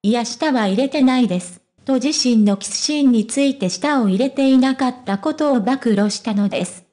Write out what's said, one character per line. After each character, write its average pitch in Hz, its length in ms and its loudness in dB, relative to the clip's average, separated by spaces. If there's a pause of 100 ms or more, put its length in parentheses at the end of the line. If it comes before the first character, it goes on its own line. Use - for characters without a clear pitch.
「い 202 80 2
や、 233 140 0
舌 302 260 -4
は 226 160 0
入 190 80 0
れ 269 140 0
て 302 120 -2
な 254 180 4
い 240 80 4
で 180 120 -2
す」 - 200 -14 (240)
と 269 120 0
自 254 140 0
身 240 340 2
の 202 120 4
キ 202 120 -12
ス - 100 -8
シ 302 240 -2
ー 285 60 4
ン 247 40 6
に 220 140 2
つ 277 160 -2
い 277 140 0
て 190 140 -4
舌 285 320 -2
を 208 80 2
入 185 80 0
れ 269 120 0
て 269 180 0
い 262 100 6
な 262 180 2
か 262 140 -2
っ 247 140 -8
た 196 140 -4
こ 302 160 -4
と 294 200 0
を 247 60 0
暴 247 180 0
露 208 320 0
し 202 140 -6
た 220 100 -4
の 202 160 0
で 180 160 -4
す。 - 280 -18